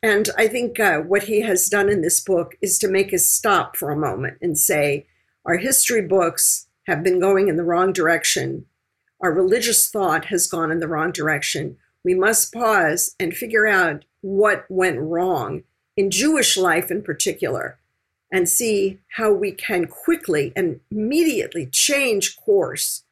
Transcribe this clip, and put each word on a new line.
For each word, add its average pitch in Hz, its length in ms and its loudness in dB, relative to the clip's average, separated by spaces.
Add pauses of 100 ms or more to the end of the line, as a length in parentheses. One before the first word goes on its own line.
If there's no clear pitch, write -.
And 214 340 2
I 220 120 2
think, 233 320 -4
uh, 175 200 2
what 196 240 0
he 220 180 0
has 202 240 0
done 202 240 2
in 202 100 2
this 160 200 0
book 175 420 -2
is 190 160 0
to 208 100 0
make 196 240 0
us 180 140 2
stop - 500 0
for 147 140 -4
a 143 60 -2
moment 131 440 -4
and 170 180 -2
say, 143 480 0 (380)
"Our 170 140 0
history 240 420 0
books 175 680 0 (200)
have 160 160 -2
been 180 180 2
going 196 280 4
in 156 80 0
the 170 80 -2
wrong 180 280 2
direction. 165 720 -2 (560)
Our 185 100 0
religious 196 600 2
thought 165 360 0
has 180 200 -2
gone 165 260 -2
in 165 80 -2
the 160 80 -4
wrong 160 240 -2
direction. 147 640 -4 (260)
We 180 120 2
must 208 380 2
pause 196 680 0
and 165 160 -4
figure 220 300 0
out 175 400 0 (160)
what 196 480 2
went 185 280 0
wrong 156 680 -2 (320)
in 196 140 2
Jewish 262 460 2
life 170 340 0
in 202 120 -4
particular, - 760 -4 (540)
and 180 160 2
see 196 520 0 (160)
how 220 160 2
we 190 200 0
can 175 340 -4
quickly 156 680 -2
and 175 240 -2 (100)
immediately 220 760 0
change 247 720 0
course 170 720 0